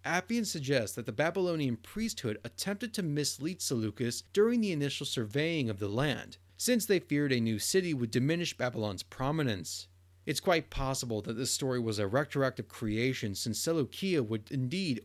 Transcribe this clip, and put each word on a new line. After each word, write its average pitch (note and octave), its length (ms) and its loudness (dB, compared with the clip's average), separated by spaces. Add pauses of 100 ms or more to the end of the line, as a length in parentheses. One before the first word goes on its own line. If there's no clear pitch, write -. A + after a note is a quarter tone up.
Appian F#3 400 0
suggests C3+ 520 0
that A#2+ 100 -6
the A#2 60 -6
Babylonian D#3+ 640 2
priesthood - 640 -4
attempted G#3 520 -6
to G3+ 80 -2
mislead D3 580 -2
Seleucus A#2 600 0 (100)
during A3+ 280 6
the G3+ 100 2
initial C#3+ 340 -2
surveying C#3 640 0
of G2+ 80 -2
the G2+ 100 -2
land, B2 520 -2 (180)
since A#3+ 300 2
they F#3+ 100 4
feared C#3+ 340 2
a B2 80 4
new A2+ 200 2
city F3 340 2
would A#2+ 160 0
diminish D#3 480 2
Babylon's G#2+ 460 -2
prominence. C3 840 -2 (380)
It's D3+ 140 0
quite E3 320 2
possible C3 500 -2
that A2+ 120 -4
this A#2+ 180 -2
story C3 280 0
was A2+ 200 0
a G2+ 80 2
retroactive C3 640 0
creation, A2+ 640 -2
since A2 240 -4
Seleucia E3 640 0
would G#2+ 260 -4
indeed C3+ 560 0